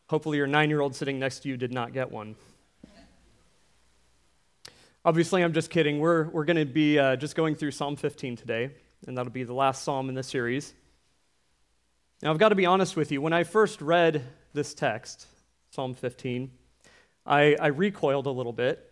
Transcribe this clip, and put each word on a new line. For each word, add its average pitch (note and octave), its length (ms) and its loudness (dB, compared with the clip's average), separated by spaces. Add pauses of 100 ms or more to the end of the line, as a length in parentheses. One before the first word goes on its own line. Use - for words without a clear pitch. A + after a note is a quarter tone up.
Hopefully D3+ 300 -2
your C#3+ 80 0
nine-year-old D3 500 0
sitting C3+ 220 -6
next C3 220 -6
to C#3 100 -8
you B2+ 80 -8
did B2 120 -4
not B2 220 -6
get B2+ 180 -6
one. G#2+ 260 -12 (2750)
Obviously, E3+ 380 2
I'm E3+ 100 2
just D#3+ 160 -2
kidding. D3 300 2
We're, D#3+ 320 2
we're D3+ 160 -2
gonna E3 180 2
be, D3 340 4
uh, C3+ 180 4
just D3+ 200 -8
going D#3+ 180 2
through D3+ 180 -4
Psalm D3 240 -6
fifteen C#3 380 -6
today, A#2 360 -4 (360)
and B2+ 120 -8
that'll B2 120 -6
be B2+ 140 -8
the A#2 80 -10
last C3+ 320 0
psalm C3+ 240 -2
in C3 60 -6
the C3 80 -4
series. C3 500 -4 (1500)
Now, D3 80 -2
I've D#3+ 80 0
gotta G#3+ 160 6
be F#3+ 100 2
honest F#3 320 2
with D3+ 160 -2
you. C#3 80 -2
When D#3+ 140 0
I E3+ 100 2
first G#3 380 0
read D#3+ 420 2 (300)
this C#3+ 180 -4
text, - 540 -6 (420)
Psalm C3 240 -8
fifteen, B2+ 600 -8 (760)
I, D3 340 6
I D#3+ 60 0
recoiled D3 580 0
a C#3+ 60 -4
little A#2+ 240 -6
bit, B2+ 380 -2